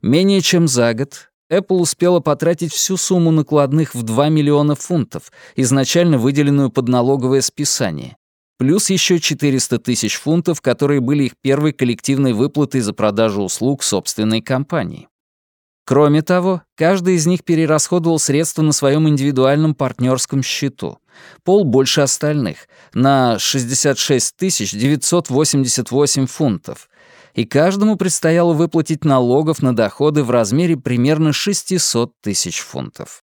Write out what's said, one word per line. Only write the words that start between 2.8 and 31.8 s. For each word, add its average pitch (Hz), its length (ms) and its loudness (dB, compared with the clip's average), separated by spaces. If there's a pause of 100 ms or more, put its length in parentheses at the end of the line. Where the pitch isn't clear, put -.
сумму 170 360 2
накладных 151 640 0
в 117 80 -6
два 113 240 0
миллиона 147 480 2
фунтов, - 560 -6 (240)
изначально 139 600 2
выделенную 139 540 2
под 127 160 -2
налоговое 127 540 2
списание, 87 760 -6 (400)
плюс 147 320 0
еще 185 300 2
четыреста 131 640 -2
тысяч 117 340 -4
фунтов, 160 460 -2
которые 143 400 0
были 139 240 0
их 123 80 -4 (100)
первой 143 300 0
коллективной 131 600 0
выплатой 135 480 0
за 104 100 -2
продажу 104 500 0
услуг 123 400 -4
собственной 107 600 -2
компании. 131 680 -6 (760)
Кроме 147 380 4
того, 180 400 0 (140)
каждый 180 400 2
из 156 100 0
них 175 160 0
перерасходовал 160 800 0
средства 156 420 0
на 156 80 4
своем 147 380 2
индивидуальном 143 680 2
партнерском 131 680 -2
счету. - 540 -6 (440)
Пол 196 220 4
больше 135 380 2
остальных, 139 680 -4 (260)
на 127 460 2
шестьдесят 131 580 -2
шесть - 380 0
тысяч 170 340 -4
девятьсот 143 600 -2
восемьдесят 131 600 0
восемь 135 360 0
фунтов. - 600 -6 (460)
И 117 120 -2
каждому 196 500 2
предстояло 170 600 0
выплатить 160 500 -2
налогов 139 580 2
на 127 120 2
доходы 139 500 0
в 117 80 -2
размере 127 440 2
примерно 139 560 0
шестисот 151 880 -2